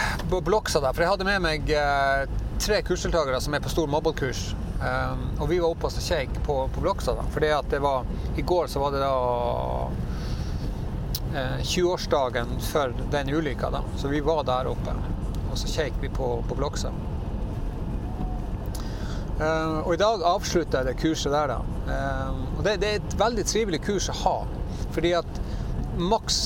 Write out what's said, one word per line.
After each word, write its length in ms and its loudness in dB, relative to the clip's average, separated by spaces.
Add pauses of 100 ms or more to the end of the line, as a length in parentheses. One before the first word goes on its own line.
(300)
på 120 2
Bloksa 380 2
der, 140 2
for 120 2
jeg 60 4
hadde 160 0
med 160 2
meg, 260 0
eh, 560 4 (340)
tre 220 2
kursdeltagere 600 2
som 120 0
er 80 2
på 80 -4
stor 180 2
mobile-kurs. 680 0 (280)
Ehm, 560 -2
og 100 0
vi 100 4
var 140 2
oppe 160 -2
hos 100 -2
Kjeik 460 0
på, 100 0 (160)
på 100 -2
Bloksa 360 2
da, 140 -2
for 120 0
det 80 4
at 200 2
det 120 2
var, 240 2 (320)
i 20 0
går 300 2
så 80 -2
var 160 2
det 80 2
da, 840 0 (1500)
eh, 220 -2 (100)
tjue-årsdagen 960 0
for 320 0 (160)
den 220 0
ulykka 420 0
da, 80 -2 (160)
så 80 0
vi 160 2
var 240 2
der 240 2
oppe, 240 -2 (540)
og 100 -2
så 80 -2
kjeik 340 0
vi 140 -4
på, 160 0 (160)
på 140 -2
Bloksa. 320 -2 (2500)
Ehm, 440 2
og 100 2
i 60 0
dag 320 4
avsluttet 480 2
jeg 80 0
det 160 -2
kurset 320 2
der 160 2
da. 80 -2 (320)
Ehm, 500 -2 (140)
og 80 -2
det, 160 2
det 140 2
er 100 0
et 160 -4
veldig 320 2
trivelig 320 0
kurs 300 0
å 100 -4
ha, 140 4 (580)
fordi 240 2
at 260 -4 (540)
maks, 460 2